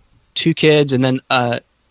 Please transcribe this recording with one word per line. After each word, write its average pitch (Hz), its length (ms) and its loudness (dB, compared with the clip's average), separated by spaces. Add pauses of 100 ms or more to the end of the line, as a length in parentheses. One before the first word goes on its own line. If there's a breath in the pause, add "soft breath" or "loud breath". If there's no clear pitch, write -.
(340)
two 165 200 -2
kids 151 380 2
and 131 120 0
then, 131 160 -2 (100)
uh, 123 300 -2 (300)